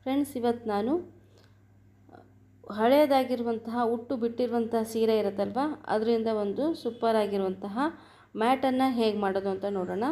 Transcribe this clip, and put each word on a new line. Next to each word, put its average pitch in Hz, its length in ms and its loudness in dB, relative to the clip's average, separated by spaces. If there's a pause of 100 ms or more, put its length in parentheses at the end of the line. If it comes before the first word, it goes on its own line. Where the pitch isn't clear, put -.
ಫ್ರೆಂಡ್ಸ್, 269 340 -2
ಇವತ್ತು 240 320 -2
ನಾನು 220 300 0 (1700)
ಹಳೆಯದಾಗಿರುವಂತಹ, 240 1120 2
ಉಟ್ಟು 233 320 -2
ಬಿಟ್ಟಿರುವಂತಹ 233 680 0
ಸೀರೆ 220 360 2
ಇರುತ್ತಲ್ವ, 202 400 -2 (280)
ಅದರಿಂದ 220 400 0
ಒಂದು 214 480 0
ಸೂಪರ್ 233 420 0
ಆಗಿರುವಂತಹ 202 640 -2 (580)
ಮ್ಯಾಟನ್ನು 262 560 2
ಹೇಗೆ 226 260 2
ಮಾಡೋದು 196 300 0
ಅಂತ 190 160 -4
ನೋಡೋಣ. 190 480 -2